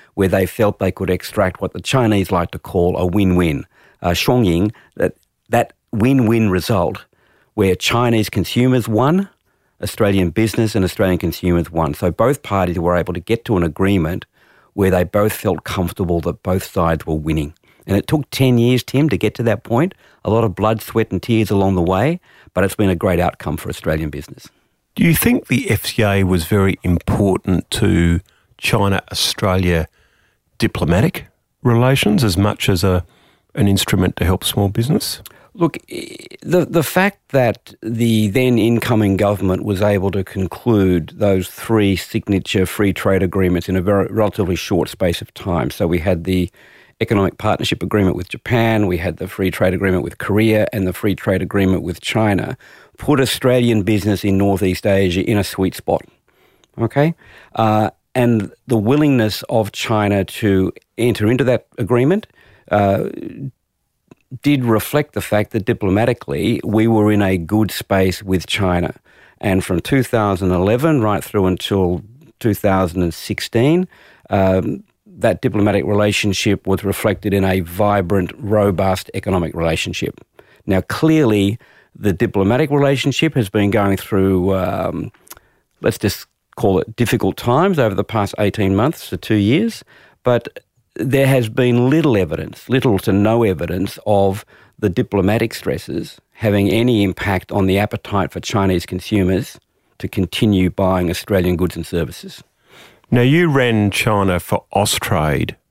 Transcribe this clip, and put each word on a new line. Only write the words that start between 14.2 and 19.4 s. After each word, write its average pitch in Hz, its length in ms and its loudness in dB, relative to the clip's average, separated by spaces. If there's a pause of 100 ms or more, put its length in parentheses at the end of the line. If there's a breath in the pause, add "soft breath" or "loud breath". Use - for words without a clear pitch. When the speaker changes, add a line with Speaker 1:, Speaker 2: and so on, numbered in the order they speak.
Speaker 1:
where 95 180 2
they 90 140 2
both 104 260 0
felt 90 320 -2
comfortable 87 560 -2
that 82 240 -6
both 92 200 -2
sides 82 420 -2
were 80 100 -2
winning. 78 380 -4 (340 soft breath)
And 101 80 0
it - 120 0
took 151 220 -2
ten 127 280 2
years, 120 260 2
Tim, 143 240 0
to 101 100 0
get 110 180 -2
to 123 80 -4